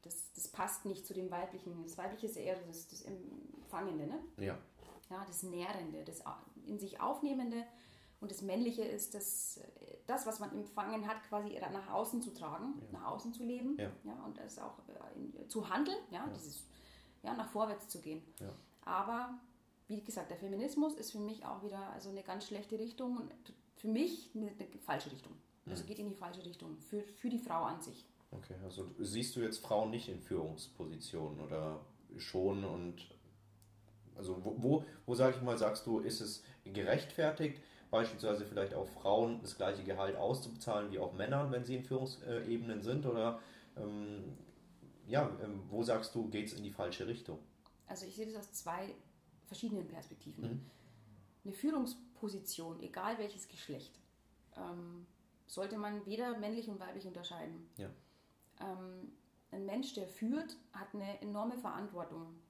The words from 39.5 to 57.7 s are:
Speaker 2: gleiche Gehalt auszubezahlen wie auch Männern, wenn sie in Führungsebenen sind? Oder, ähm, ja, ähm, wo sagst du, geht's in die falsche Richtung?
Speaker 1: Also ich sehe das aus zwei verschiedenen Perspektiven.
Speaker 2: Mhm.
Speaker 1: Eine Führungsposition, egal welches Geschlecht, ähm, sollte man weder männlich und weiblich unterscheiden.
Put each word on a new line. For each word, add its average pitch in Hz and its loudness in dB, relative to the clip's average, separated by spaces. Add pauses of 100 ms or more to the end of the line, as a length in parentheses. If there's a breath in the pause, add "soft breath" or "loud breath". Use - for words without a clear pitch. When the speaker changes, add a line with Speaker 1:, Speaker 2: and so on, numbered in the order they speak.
Speaker 2:
gleiche 98 2
Gehalt 98 2
auszubezahlen 107 2
wie 92 0
auch 90 0
Männern, 135 4
wenn 123 2
sie 127 0
in 127 0
Führungsebenen 117 0
sind? 127 4
Oder, 117 6 (380 loud breath)
ähm, 104 -4 (720)
ja, 135 6 (140)
ähm, 104 -4
wo 110 2
sagst 113 4
du, 113 2
geht's 104 0
in 104 -6
die 101 -4
falsche 90 0
Richtung? 85 -4 (480)
Speaker 1:
Also 190 -6
ich 190 -10
sehe 214 -2
das 220 -6
aus 208 -10
zwei 185 -2 (520)
verschiedenen 202 -2
Perspektiven. - -10
Speaker 2:
Mhm. 120 0 (840 loud breath)
Speaker 1:
Eine 196 -4
Führungsposition, 196 0
egal 208 0
welches 202 -4
Geschlecht, - -10 (600)
ähm, 175 -8 (400)
sollte 196 -4
man 208 -2
weder 226 0
männlich 220 0
und 202 -4
weiblich 190 -6
unterscheiden. 170 -6